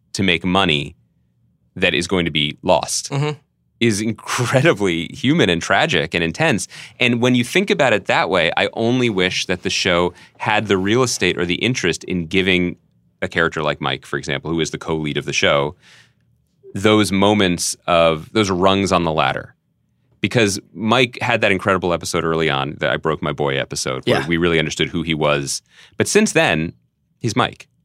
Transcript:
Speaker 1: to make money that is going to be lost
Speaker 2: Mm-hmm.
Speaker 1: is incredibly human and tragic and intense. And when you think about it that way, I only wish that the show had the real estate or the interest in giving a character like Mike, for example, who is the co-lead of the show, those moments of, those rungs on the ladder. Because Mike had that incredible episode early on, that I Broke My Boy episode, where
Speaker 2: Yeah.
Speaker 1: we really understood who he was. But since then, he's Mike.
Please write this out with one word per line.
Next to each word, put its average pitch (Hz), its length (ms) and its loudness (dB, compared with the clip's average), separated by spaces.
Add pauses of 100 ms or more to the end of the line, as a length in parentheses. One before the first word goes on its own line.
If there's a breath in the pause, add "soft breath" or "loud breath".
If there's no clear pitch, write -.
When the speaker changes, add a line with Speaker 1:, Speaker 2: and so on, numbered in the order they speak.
(140)
Speaker 1:
to - 100 -2
make 87 200 2
money 90 520 0 (800)
that 90 180 2
is 87 140 0
going 90 180 0
to 82 60 -4
be 73 320 -2
lost - 480 0
Speaker 2:
Mm-hmm. 147 260 -2 (420)
Speaker 1:
is 110 220 2
incredibly 110 1120 0
human 131 380 2
and 82 100 0
tragic 98 540 0
and 87 80 0
intense. 98 440 0 (320 loud breath)
And 120 220 2
when 127 140 4
you 120 80 2
think 190 260 -2
about 139 240 2
it 101 120 -2
that 120 260 0
way, 85 260 2
I 98 160 2
only 120 380 0
wish 92 340 -2
that 92 160 -4
the 98 80 -4
show 87 440 0 (260 loud breath)
had 107 280 -2
the 98 120 2
real 107 240 2
estate 92 340 0
or 87 80 -2
the 87 100 0
interest 110 500 -2
in 87 200 -4
giving 90 500 0 (460)
a 92 60 -6
character 82 340 0
like 73 180 -2
Mike, 67 260 -4
for - 120 -6
example, 71 320 -6
who 82 120 -2
is 76 100 -2
the 78 80 -8
co-lead 78 380 -4
of 73 80 -6
the 73 80 -6
show, 73 420 2 (1000 soft breath)
those 104 380 4
moments 98 640 2 (120)
of, 82 460 2
those 107 160 2
rungs 95 420 2
on 87 120 2
the 82 80 0
ladder. 73 440 -2 (640)
Because 107 380 0 (140)
Mike 120 480 0
had 117 200 0
that 107 100 2
incredible 92 420 0
episode 85 300 -4
early 80 260 0
on, 69 300 -4
that 67 120 0
I 69 60 -2
Broke 76 240 -4
My 76 100 -2
Boy 69 260 -2
episode, 65 480 -6
where 120 160 0
Speaker 2:
Yeah. 73 60 -8
Speaker 1:
we 85 100 0
really 82 220 2
understood 76 300 -2
who 85 120 -6
he 80 120 -2
was. 73 480 -2 (360 soft breath)
But 120 100 0
since 214 260 2
then, 85 400 0 (460)
he's 107 160 -4
Mike. - 320 -2 (180)